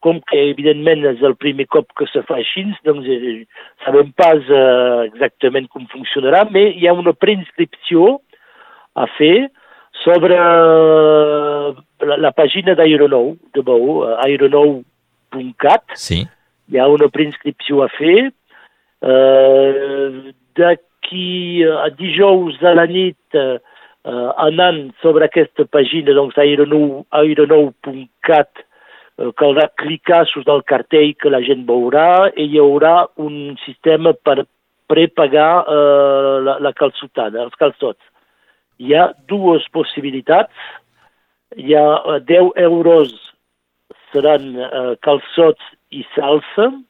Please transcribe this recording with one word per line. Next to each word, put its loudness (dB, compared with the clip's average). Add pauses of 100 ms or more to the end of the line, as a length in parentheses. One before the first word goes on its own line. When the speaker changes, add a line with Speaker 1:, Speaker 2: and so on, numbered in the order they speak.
Speaker 1:
com -2
que, -4
evidentment, 0
és -2
el 2
primer -6
cop -2
que -6
se -6
fa -6
així, -8 (200)
doncs, -4
eh, -6 (360)
sabem 0
pas, 2
eh, 2
exactament -4
com -18
funcionarà, -2
mais 0
hi -2
ha 4
una -2
preinscripció -2 (760)
a -4
fer 0 (460)
sobre, 2
eh, 2 (280)
la, -2
la 0
pàgina 0
d'Aeronou, 2 (140)
de -4
Bou, 0
eh, -2
aeronou 2 (500)
punt -12
cat. 2 (100)
Speaker 2:
Sí. -8 (480)
Speaker 1:
Hi -2
ha 2
una 4
preinscripció -6
a -2
fer. 0 (720)
Eh, 2 (200)
d'aquí -4
a -2
dijous 0
a 2
la 4
nit, -4 (140)
eh, -2 (460)
eh, -8
anant -2
sobre 2
aquesta -2
pàgina, 0
doncs, 0
aeronou, 0
aeronou 2
punt -14 (120)
cat, 0 (720)
eh, -8
caldrà 0
clicar -2
sota -4
el 0
cartell 0
que -2
la 0
gent -4
veurà 2
i -6
hi -2
haurà 4
un -12
sistema -2
per -2 (440)
prepagar, 0
eh, 0
la, -4
la -4
calçotada, -6
els -12
calçots. -4 (800)
Hi -2
ha 2 (100)
dues -2
possibilitats. -4 (1000)
Hi -4
ha, 4 (160)
eh, -4
deu 2
euros 2 (960)
seran, 0
eh, -8
calçots 0 (240)
i -16
salsa -2 (200)